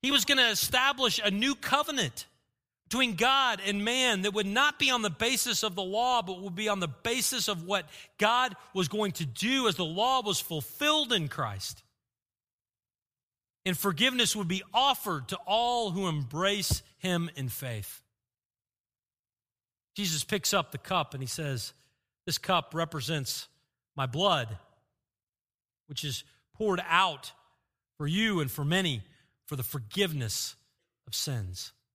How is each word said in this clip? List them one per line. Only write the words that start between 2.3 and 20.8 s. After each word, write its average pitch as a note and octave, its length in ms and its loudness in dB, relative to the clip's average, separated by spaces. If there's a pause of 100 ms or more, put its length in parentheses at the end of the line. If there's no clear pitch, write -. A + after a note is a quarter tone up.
between A#3+ 280 2
God B3 500 4
and G3+ 180 0
man A#3+ 380 2
that G3 140 0
would G#3+ 100 0
not B3+ 320 2
be C4+ 140 2
on B3 100 2
the G#3 80 0
basis A#3 540 0
of G#3+ 100 -2
the G3 80 -4
law, A3+ 400 2
but F3+ 200 -6
would G3 120 -8
be G#3+ 160 -2
on G3+ 100 2
the E3+ 80 0
basis A#3 600 -2
of F3+ 160 -2
what F3+ 260 -2 (300)
God A#3 360 4 (200)
was F#3 120 2
going G#3 260 0
to E3+ 120 -4
do A#3 420 0
as F3 80 2
the F#3 80 -2
law A3+ 380 2
was G3+ 180 -2
fulfilled C#4+ 720 0
in F3 160 2
Christ. G#2+ 540 -6 (1800)
And F#3 100 0
forgiveness A3+ 600 2
would G3+ 120 -2
be F#3 140 -2 (100)
offered G#3+ 580 0
to - 80 -4 (100)
all A#3 420 2
who F#3 180 -2
embrace E3 760 -2 (160)
him E3+ 360 -2
in C3 140 -6
faith. A2+ 540 -10 (1900)
Jesus E3 280 -2
picks - 300 0
up F3+ 180 0
the C#3+ 60 -10
cup E3+ 380 -2